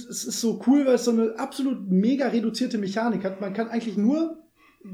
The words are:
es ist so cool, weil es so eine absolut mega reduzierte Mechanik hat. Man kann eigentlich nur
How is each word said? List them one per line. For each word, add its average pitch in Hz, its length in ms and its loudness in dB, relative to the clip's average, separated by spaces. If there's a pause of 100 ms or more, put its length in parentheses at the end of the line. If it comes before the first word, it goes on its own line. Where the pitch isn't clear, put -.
es - 160 -10
ist 240 160 -6
so 220 260 -2
cool, 277 200 6
weil 254 80 6
es 240 100 2
so 240 60 2
eine 226 280 2
absolut 254 520 -4
mega 233 380 4
reduzierte 226 500 -2
Mechanik 202 460 -2
hat. 190 180 -6
Man 196 100 -6
kann 226 160 -4
eigentlich 226 300 -4
nur 311 400 2 (560)